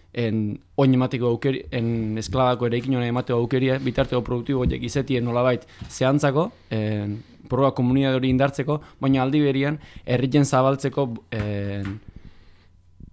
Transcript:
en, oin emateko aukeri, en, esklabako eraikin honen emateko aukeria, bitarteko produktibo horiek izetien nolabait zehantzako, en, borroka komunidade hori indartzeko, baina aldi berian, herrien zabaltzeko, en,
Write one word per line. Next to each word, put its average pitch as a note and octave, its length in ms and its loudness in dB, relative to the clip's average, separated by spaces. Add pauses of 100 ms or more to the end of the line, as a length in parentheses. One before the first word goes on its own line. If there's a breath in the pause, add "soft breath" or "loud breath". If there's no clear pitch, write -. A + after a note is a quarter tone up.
(140 soft breath)
en, G#2+ 440 -2 (180)
oin C3+ 180 6
emateko B2 340 0
aukeri, C3 420 -2
en, A#2 460 -2
esklabako B2 500 0
eraikin B2 280 -2
honen A#2+ 140 0
emateko A#2+ 300 -2
aukeria, B2+ 400 0
bitarteko B2+ 440 -2
produktibo B2 380 -2
horiek B2+ 220 0
izetien B2+ 420 -2
nolabait A#2+ 420 0 (240 loud breath)
zehantzako, D3 600 2 (180)
en, G#2+ 520 -2 (280)
borroka C3 260 2
komunidade C3 400 2
hori B2+ 140 0
indartzeko, C#3 500 0 (200 loud breath)
baina C3+ 220 4
aldi C#3 180 2
berian, C#3+ 380 2 (280 loud breath)
herrien C3 400 2
zabaltzeko, C3+ 640 2 (220)
en, G2+ 680 -4 (1120 soft breath)